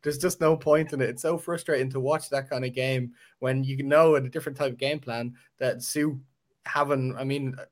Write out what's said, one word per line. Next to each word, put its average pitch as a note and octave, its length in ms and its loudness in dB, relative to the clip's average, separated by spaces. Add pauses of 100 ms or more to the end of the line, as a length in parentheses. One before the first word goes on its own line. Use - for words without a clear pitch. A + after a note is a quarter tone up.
There's D3 160 -2
just F3 220 -2
no D#3+ 160 4
point D#3 360 4
in C#3 80 -2
it. A#2 100 2
It's B2 120 -10
so E3 140 0
frustrating D#3+ 540 -2
to C3 100 -4
watch D3 300 -2
that C3+ 180 -2
kind B2+ 160 -4
of B2+ 80 -4
game B2+ 400 -2 (280)
when C3 220 0
you C3+ 200 -4
know D3+ 320 8
in C3 100 2
a B2+ 60 -6
different D3+ 260 -6
type C3+ 160 -2
of C3 60 -12
game C#3+ 220 -2
plan A#2+ 340 -6 (240)
that B2 240 -2
Sioux D3+ 360 -2 (460)
haven't, C#3 520 -2
I C3+ 80 -8
mean C3+ 320 -4 (160)